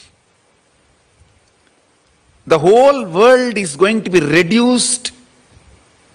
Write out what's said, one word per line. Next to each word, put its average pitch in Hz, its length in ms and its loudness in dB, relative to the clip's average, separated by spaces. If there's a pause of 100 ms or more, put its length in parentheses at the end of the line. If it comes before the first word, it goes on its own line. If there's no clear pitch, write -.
(2500)
the 165 120 0
whole 240 480 2
world 240 520 0
is 175 180 -8
going 202 280 -2
to - 60 -8
be 180 100 2
reduced 180 920 -2 (1040)